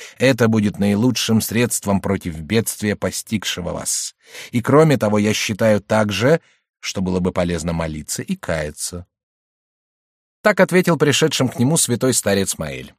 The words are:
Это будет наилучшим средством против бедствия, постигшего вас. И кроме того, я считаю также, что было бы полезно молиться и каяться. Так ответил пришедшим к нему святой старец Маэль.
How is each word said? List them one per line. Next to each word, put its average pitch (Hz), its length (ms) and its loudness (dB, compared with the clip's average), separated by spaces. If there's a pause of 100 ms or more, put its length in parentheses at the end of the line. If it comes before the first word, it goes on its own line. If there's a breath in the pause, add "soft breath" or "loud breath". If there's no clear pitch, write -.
(180 loud breath)
Это 123 300 4
будет 104 320 2
наилучшим 107 600 2
средством 101 640 0
против 92 380 -4
бедствия, 104 560 -2
постигшего 90 760 -6
вас. - 420 -6 (360 loud breath)
И 117 120 -2
кроме 147 340 4
того, 107 220 0
я 104 160 2
считаю 107 460 0
также, 110 600 0 (420 soft breath)
что - 180 -6
было 92 200 0
бы 90 100 0
полезно 87 400 -2
молиться 80 500 -6
и 190 140 -6
каяться. 80 680 -8 (1400)
Так 208 180 4
ответил 175 380 4
пришедшим 143 500 2
к - 100 -6
нему 143 200 2
святой 120 360 0
старец 101 440 0
Маэль. - 420 -10